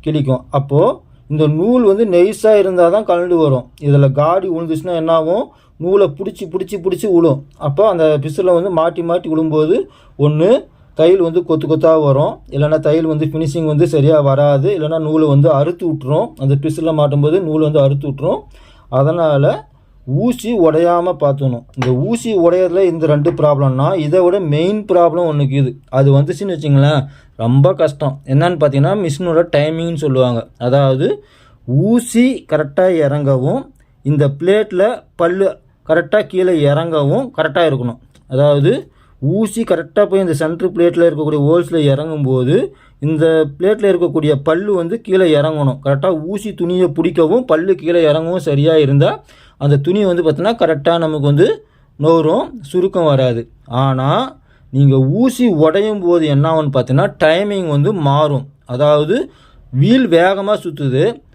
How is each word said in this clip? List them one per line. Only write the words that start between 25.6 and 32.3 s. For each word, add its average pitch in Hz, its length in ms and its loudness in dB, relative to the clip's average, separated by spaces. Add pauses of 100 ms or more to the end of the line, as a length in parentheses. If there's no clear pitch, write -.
அது 135 220 2
வந்துச்சுன்னு 170 440 0
வச்சுங்களேன், 143 440 2 (400)
ரொம்ப 139 340 2
கஷ்டம். 151 420 -2 (100)
என்னன்னு 160 320 0
பார்த்தீங்கன்னா, 147 400 2
மிஷினோட 170 440 -2 (100)
டைமிங்னு 165 440 -2
சொல்லுவாங்க. 127 460 0 (160)
அதாவது 135 500 0 (760)
ஊசி 233 640 0